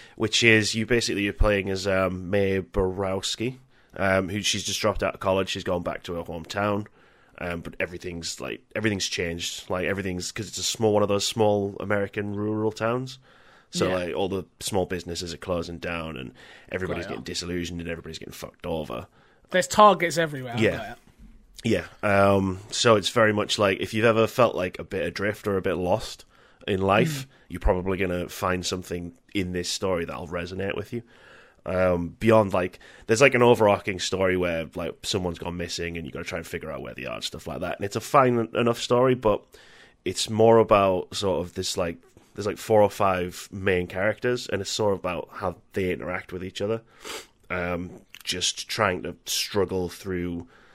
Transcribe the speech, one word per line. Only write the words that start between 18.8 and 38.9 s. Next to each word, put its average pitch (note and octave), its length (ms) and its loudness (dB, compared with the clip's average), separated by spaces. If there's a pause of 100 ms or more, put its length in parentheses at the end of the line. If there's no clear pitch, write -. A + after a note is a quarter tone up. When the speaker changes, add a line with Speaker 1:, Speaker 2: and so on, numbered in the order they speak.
Speaker 2:
There's F3+ 160 2
targets F3 520 6
everywhere. C3+ 400 -4
Speaker 1:
Yeah. F#2+ 180 4
Speaker 2:
Got A2 220 -10 (640)
ya. F#2 200 2 (180)
Speaker 1:
Yeah. G2 320 6
Um, F#2+ 260 2 (100)
so A#2 260 4
it's F#2+ 120 0
very G#2+ 240 4
much G#2 260 0
like, G2 220 4
if G2 140 -4
you've A2 100 2
ever A2+ 220 6
felt, A2+ 280 4
like, F#2 240 -4
a E2 60 -10
bit F2+ 220 -4
adrift G2 420 -4
or G2 80 0
a F#2 60 0
bit F2+ 140 0
lost F2+ 500 -2 (420)
in F#2+ 140 0
life, B2 400 2
Speaker 2:
Mm. - 40 -12 (220)
Speaker 1:
you're F2+ 120 -10
probably F#2 360 2
gonna F2+ 320 -2
find F2+ 360 -2
something F2+ 500 -6 (200)
in F#2 180 -2
this F2+ 180 -4
story F#2 340 -2
that'll D#2 240 -10
resonate F2+ 480 -6
with - 160 -8
you. A#2 100 -6 (600)
Um, F2+ 560 0
beyond, A2 320 6
like, F#2 260 -2 (280)
there's, A2 160 4
like, C#3+ 120 8
an A#2+ 80 4
overarching G#2 580 4
story F#2 360 0
where, E2+ 380 -2
like, E2+ 300 -6
someone's F2+ 340 -2
gone F2 180 -8
missing E2+ 400 -6
and E2 80 -8
you C#2 80 -12
gotta E2+ 140 -10
try F#2 120 -8
and E2 80 -10
figure D#2+ 240 -8
out C2+ 120 -8
where A#1+ 100 -10
they B1 140 -10
are A#1 80 -6
and G#1+ 100 -10
stuff - 220 -10
like D2 140 -8
that. F2 180 -4
And G2+ 80 -4
it's G2 100 -6
a A2 40 0
fine B2+ 380 4
en-, A2+ 160 -2
enough A#2 280 0
story, B2+ 320 4